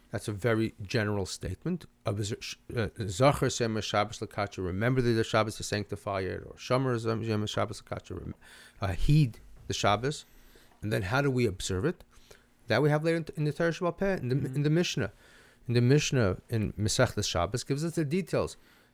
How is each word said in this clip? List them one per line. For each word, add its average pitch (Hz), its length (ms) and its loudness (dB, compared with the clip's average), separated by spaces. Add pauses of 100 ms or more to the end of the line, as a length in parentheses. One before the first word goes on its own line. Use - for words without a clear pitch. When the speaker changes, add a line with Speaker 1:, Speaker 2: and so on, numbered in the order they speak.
(120)
Speaker 1:
That's - 160 -6
a 110 40 -4
very 110 500 0
general 104 440 0
statement. - 600 -6 (200)
Obser-, 104 340 -2
sh-, - 160 -10 (200)
uh, 110 120 0 (200)
Zachar 127 420 4
Shem 110 320 -2
Shabbos 107 380 -2
Lakacha, 101 460 -6
remember 113 360 2
the 113 220 2
Shabbos 110 340 0
to - 60 -8
sanctify 101 580 -4
it, 95 240 -4
or - 120 -16
Shomer 127 420 0 (260)
Shem 107 200 0
Shabbos 104 360 -4
Lakacha, 98 380 -12
rem-, - 160 -10 (460)
uh, 98 120 -2
heed 143 460 4 (280)
the 98 60 -4
Shabbos. 113 520 0 (560)
And 107 120 -2
then 117 100 0
how 123 180 2
do 143 80 2
we 123 160 2
observe 95 400 -2
it? - 180 -4 (640)
That 110 140 4
we 151 80 4
have 151 140 2
later 165 140 2
in, 165 80 -4 (120)
in 151 60 -2
the 147 80 2
Torah 170 200 0
Shebal 170 260 -2
Peh, 196 200 0
in 123 120 -4
the, 131 60 2
Speaker 2:
Mm-hmm. 131 200 -2
Speaker 1:
in 143 80 0
the 151 60 2
Mishnah. 156 420 2 (560)
In 120 60 0
the 120 80 6
Mishnah, 123 560 4 (120)
in 107 240 0
Masechtas 104 540 0
Shabbos, 92 360 -2
gives 143 200 -4
us 170 120 -6
the 160 100 0
details. 143 500 -2 (380)